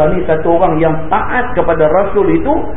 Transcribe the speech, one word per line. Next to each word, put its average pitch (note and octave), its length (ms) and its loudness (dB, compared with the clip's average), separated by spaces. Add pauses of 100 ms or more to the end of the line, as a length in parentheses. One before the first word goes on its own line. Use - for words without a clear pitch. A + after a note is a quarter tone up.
(140)
ni F#3 160 0
satu D#3+ 240 0
orang E3 240 2
yang D#3+ 160 0 (160)
taat A3 480 -2
kepada D#3+ 320 2
Rasul G3 400 0
itu E3 240 0 (240)